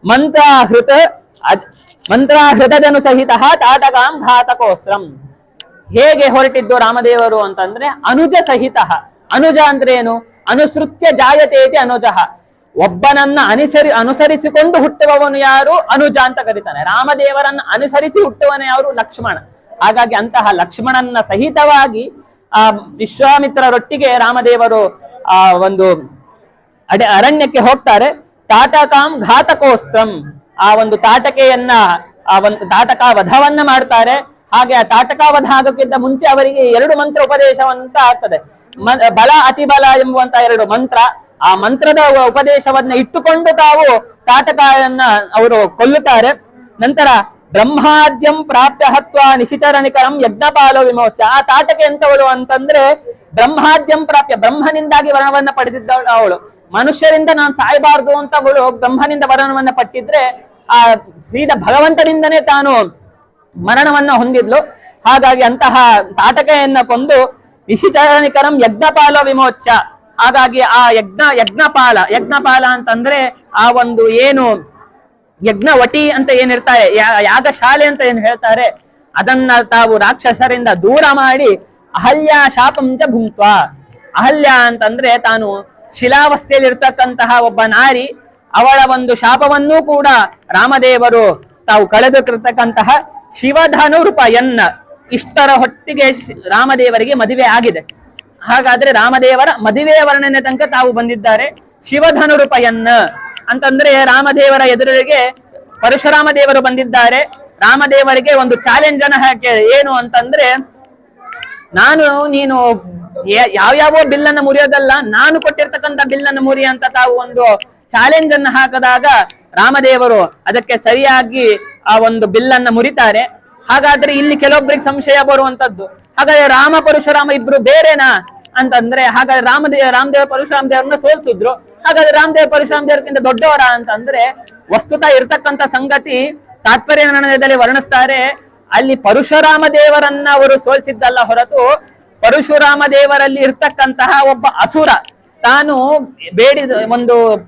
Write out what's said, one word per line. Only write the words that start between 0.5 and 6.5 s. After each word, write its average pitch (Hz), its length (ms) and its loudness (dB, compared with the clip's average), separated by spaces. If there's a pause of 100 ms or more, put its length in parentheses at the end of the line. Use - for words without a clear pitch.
ಅದ್-, 190 220 -2 (460)
ಮಂತ್ರಾಹೃತದನು 285 880 2
ಸಹಿತಃ 262 540 2
ತಾಟಕಾಂ 269 680 0
ಘಾತಕೋಸ್ತ್ರಂ". 202 1120 -2 (560)
ಹೇಗೆ 277 380 2
ಹೊರಟಿದ್ದು 254 500 0